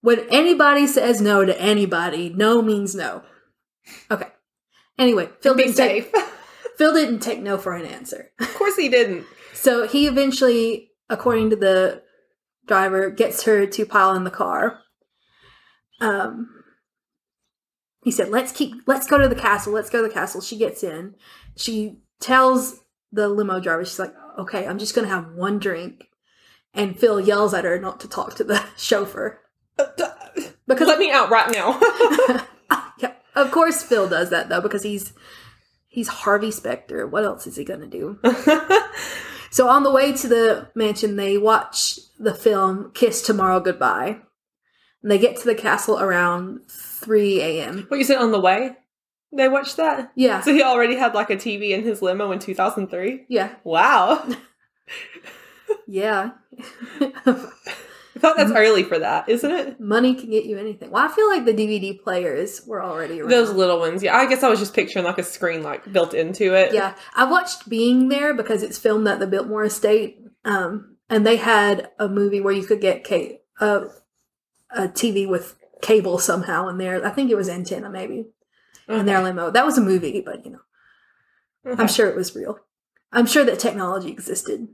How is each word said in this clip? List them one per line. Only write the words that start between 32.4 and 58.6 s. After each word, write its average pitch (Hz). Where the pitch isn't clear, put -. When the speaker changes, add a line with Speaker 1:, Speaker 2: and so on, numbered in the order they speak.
Speaker 1:
<laughs> -
Yeah, -
of 269
course 330
Phil 202
does 175
that, 170
though, 175
because 202
he's, 208
he's 233
Harvey 208
Specter. -
What 214
else -
is -
he 147
gonna 147
do? 202
Speaker 2:
<laughs> 320
Speaker 1:
So 254
on 269
the 277
way 269
to 262
the 226
mansion, 214
they 196
watch -
the 220
film 196
Kiss 220
Tomorrow 190
Goodbye. 175
And 214
they 202
get 233
to -
the 233
castle 220
around 180
three 202
A 156
M. 185
Speaker 2:
What, 285
you 269
said 269
on 233
the 202
way? 208
They 269
watched 269
that? 294
Speaker 1:
Yeah. 240
Speaker 2:
So 285
he 277
already 247
had, 254
like, 214
a 202
T 202
V 202
in 202
his 214
limo 196
in 185
two 190
thousand 196
three? 202
Speaker 1:
Yeah. 208
Speaker 2:
Wow. 196
<laughs> 240
Speaker 1:
Yeah. 202
<laughs> -
Speaker 2:
I -
thought 311
that's 285
Speaker 1:
M- 226
Speaker 2:
early 214